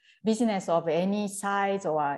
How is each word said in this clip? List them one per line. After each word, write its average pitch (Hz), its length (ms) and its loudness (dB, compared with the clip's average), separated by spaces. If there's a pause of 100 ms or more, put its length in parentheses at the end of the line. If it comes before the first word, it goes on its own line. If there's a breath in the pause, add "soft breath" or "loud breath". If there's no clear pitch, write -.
(240 soft breath)
business 220 460 0
of 165 180 2
any 196 400 0
size 196 580 -2
or, 147 320 0